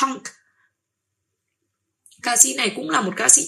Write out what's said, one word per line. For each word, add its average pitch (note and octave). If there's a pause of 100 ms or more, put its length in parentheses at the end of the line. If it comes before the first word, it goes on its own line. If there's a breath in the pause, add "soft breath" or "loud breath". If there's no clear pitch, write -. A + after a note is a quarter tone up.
punk. C4 (2000)
Ca A#3+
sĩ -
này A#3
cũng C4
là D#4
một F#3+
ca A#3
sĩ -